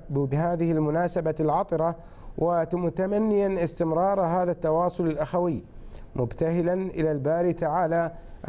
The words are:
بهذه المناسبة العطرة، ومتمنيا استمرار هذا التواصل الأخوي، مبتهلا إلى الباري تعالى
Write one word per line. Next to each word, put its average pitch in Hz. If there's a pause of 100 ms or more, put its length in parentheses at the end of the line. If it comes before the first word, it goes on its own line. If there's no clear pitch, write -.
بهذه 160
المناسبة 160
العطرة، 160 (420)
ومتمنيا 185
استمرار 175
هذا 175
التواصل 170
الأخوي، 156 (520)
مبتهلا 165
إلى 170
الباري 160
تعالى 165 (380)